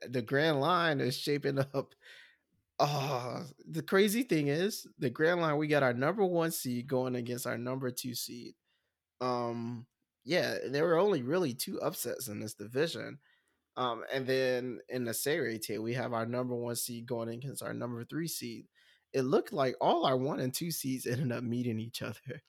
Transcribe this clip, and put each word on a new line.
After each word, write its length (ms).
the 140
grand 380
line 400
is 160
shaping 420
<laughs> 160
up. 200
Uh, 680
the 160
crazy 420
thing 240
is, 380
the 120
grand 300
line, 180
we 100
got 160
our 100
number 300
one 280
seed 360
going 280
against 300
our 120
number 320
two 240
seed. 400
Um, 680
yeah, 340
there 180
were 120
only 240
really 320
two 260
upsets 480
in 120
this 140
division. 680
Um, 360
and 140
then 640
in 160
the 80
Seirei, 680
we 160
have 180
our 140
number 280
one 220
seed 300
going 240
against 320
our 100
number 320
three 240
seed. 380
It 100
looked 300
like 280
all 260
our 100
one 240
and 120
two 180
seeds 360
ended 260
up 120
meeting 360
each 220
other, 460